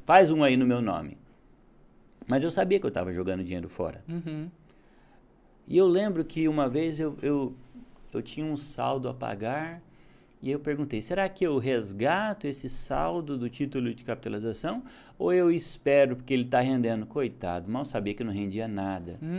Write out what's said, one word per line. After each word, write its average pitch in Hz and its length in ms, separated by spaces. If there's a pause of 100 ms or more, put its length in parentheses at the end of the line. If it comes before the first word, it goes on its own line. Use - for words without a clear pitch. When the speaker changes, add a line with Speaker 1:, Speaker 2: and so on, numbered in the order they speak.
Speaker 1:
faz 170 280
um 156 100
aí 131 140
no 127 100
meu 123 160
nome." 80 340 (1080)
Mas 139 160
eu 165 80
sabia 185 300
que - 60
eu - 40
tava 90 220
jogando 92 320
dinheiro 87 240
fora. - 400
Speaker 2:
Uhum. 165 420 (1200)
Speaker 1:
E 170 100
eu 190 80
lembro 180 380
que 160 240
uma 151 200
vez 151 300
eu, 156 240
eu, 139 320 (580)
eu 113 80
tinha 151 240
um 151 120
saldo 127 520
a 123 60
pagar 123 680 (600)
e 127 80
eu 143 80
perguntei, 143 420
"Será 185 280
que 190 180
eu 143 120
resgato 131 880
esse 131 200
saldo 147 680
do 120 100
título 127 460
de - 80
capitalização 113 800 (340)
ou - 160
eu 180 180
espero 139 640
porque 127 180
ele 123 100
tá 127 140
rendendo?" 120 480
Coitado, 92 640
mal 131 140
sabia 101 300
que 123 100
não 107 80
rendia 101 340
nada. 95 500 (220)